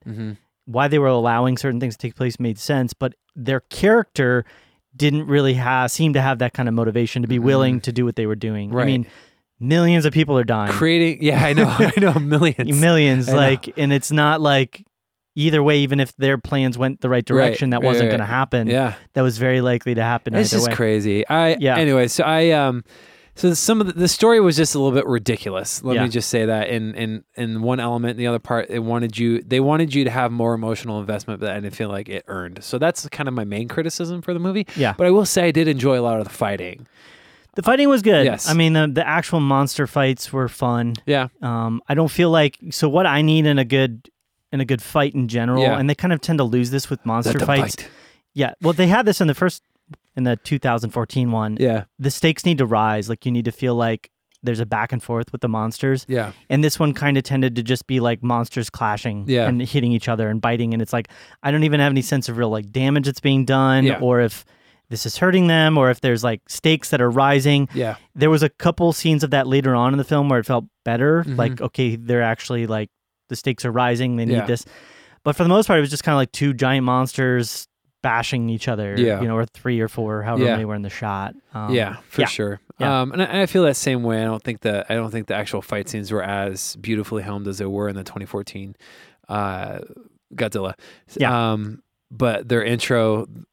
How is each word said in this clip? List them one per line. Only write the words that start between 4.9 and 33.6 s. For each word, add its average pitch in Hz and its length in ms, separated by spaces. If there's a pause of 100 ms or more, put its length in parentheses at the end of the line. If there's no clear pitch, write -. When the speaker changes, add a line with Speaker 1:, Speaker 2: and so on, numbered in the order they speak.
Speaker 2:
didn't 147 320
really 139 260
ha-, 127 320
seem 156 280
to 139 60
have 131 200
that 123 140
kind 123 140
of 113 60
motivation 117 480
to 117 60
be 123 80
Speaker 1:
Mm-hmm. 117 80
Speaker 2:
willing 131 380
to 127 100
do 123 120
what 117 120
they 113 100
were 107 80
doing. 104 380
I - 20
Speaker 1:
Right. 123 120
Speaker 2:
mean, 127 200 (540)
millions 165 460
of 143 60
people 147 260
are 120 60
dying. 107 280
Speaker 1:
Creating, 165 500
yeah, 147 220
I 147 80
know, 175 140
<laughs> - 120
I 214 220
know, 185 140
millions. 147 640
Speaker 2:
Millions, 147 480
Speaker 1:
I 131 40
know. 143 60
Speaker 2:
like, 135 380
and 143 160
it's 139 180
not 151 300
like 143 420 (520)
either 151 280
way, 147 180
even 139 200
if 131 160
their 135 220
plans 131 400
went 131 220
the 131 80
right 123 100
Speaker 1:
Right, 117 80
Speaker 2:
direction, 131 440
that 120 100
Speaker 1:
right, 131 60
Speaker 2:
wasn't 120 240
Speaker 1:
right. 107 80
Speaker 2:
gonna 107 80
happen. 120 400
Speaker 1:
Yeah. 120 280 (180)
Speaker 2:
That 135 100
was 127 160
very 127 220
likely 123 340
to 113 80
happen 117 320
Speaker 1:
It's 208 180
Speaker 2:
either 107 100
Speaker 1:
just 117 80
Speaker 2:
way. 113 60
Speaker 1:
crazy. 107 520
I, 165 320
Speaker 2:
Yeah. 131 160
Speaker 1:
anyway, 135 320
so 156 160
I, 160 260
um, 135 320 (540)
so 180 180
some 220 260
of 208 60
the, 180 60
the 170 160
story 226 320
was 175 160
just 156 180
a 147 60
little 135 160
bit 139 100
ridiculous. 107 800
Let 127 100
Speaker 2:
Yeah. 113 100
Speaker 1:
me 123 40
just 113 200
say 113 180
that 110 240
in, 110 260
in, 110 280 (120)
in 113 260
one 127 160
element, 120 340
in 107 40
the 120 100
other 120 140
part, 117 280
it 117 120
wanted 113 360
you, 117 260
they 127 180
wanted 147 340
you 139 100
to 123 60
have 120 220
more 117 220
emotional 113 440
investment, 104 420
but 104 100
I 95 100
didn't 101 160
feel 110 120
like 101 200
it 98 180
earned. 90 380
So - 140
that's 151 320
kind 143 180
of 127 60
my 117 100
main 104 240